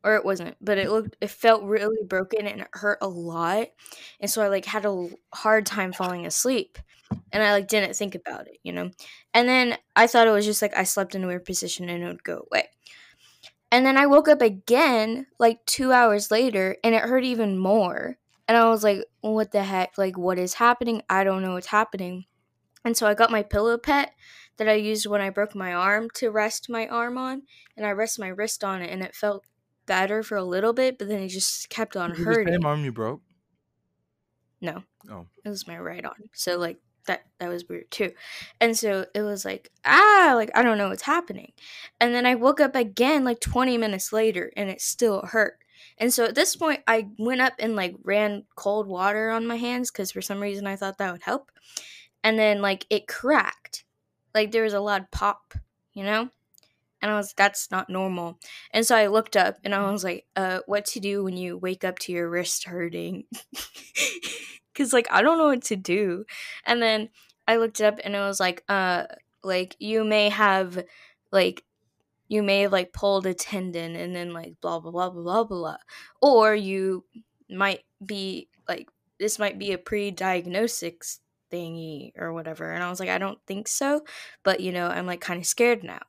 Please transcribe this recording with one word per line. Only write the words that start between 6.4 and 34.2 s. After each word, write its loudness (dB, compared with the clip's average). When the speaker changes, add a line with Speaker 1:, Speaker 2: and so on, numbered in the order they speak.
Speaker 1:
And 2
I, 4
like, 2
didn't 0
think -6
about -12
it, -20
you -10
know? -6
And 6
then 2
I 8
thought 8
it 6
was 4
just, 0
like, -2
I 0
slept -2
in -4
a -4
weird -6
position -6
and -6
it -8
would -12
go -10
away. 0
And 6
then 6
I 8
woke 8
up 8
again, 2
like, 4
two 2
hours 6
later, 2
and 4
it 2
hurt 2
even 0
more. 0
And 6
I 8
was 2
like, 2
"What -2
the 2
heck? -2
Like, -2
what 0
is -2
happening? 2
I 4
don't 2
know -2
what's -6
happening." -2
And 0
so 2
I 6
got 6
my 0
pillow 0
pet 0
that 0
I 6
used -2
when 0
I -4
broke -4
my -6
arm 0
to -2
rest -2
my -4
arm -4
on, -8
and -6
I -2
rest -2
my -8
wrist -6
on -4
it, -10
and -8
it -12
felt -4
better 0
for -6
a -2
little 0
bit, 0
but -8
then -4
it -8
just -6
kept -6
on -4
Speaker 2:
Is -10
it -2
the 4
same 0
Speaker 1:
hurting. -
Speaker 2:
arm 0
you -4
broke? -6